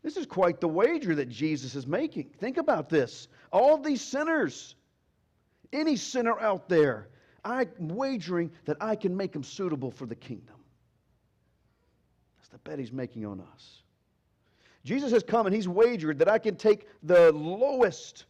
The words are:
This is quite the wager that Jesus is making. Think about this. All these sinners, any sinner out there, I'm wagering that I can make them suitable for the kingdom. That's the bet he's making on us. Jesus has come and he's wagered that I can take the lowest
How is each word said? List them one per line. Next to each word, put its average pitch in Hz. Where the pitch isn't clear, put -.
This 311
is 320
quite 175
the 180
wager 202
that 139
Jesus 131
is 131
making. 208
Think 254
about 294
this. 139
All 262
these 277
sinners, 285
any 302
sinner 226
out 208
there, 147
I'm 247
wagering 175
that 151
I 214
can 185
make 196
them 147
suitable 147
for 135
the 117
kingdom. -
That's -
the 120
bet 151
he's 117
making 120
on 101
us. -
Jesus 254
has 233
come 220
and 190
he's 208
wagered 180
that 165
I 214
can 214
take 214
the 170
lowest 196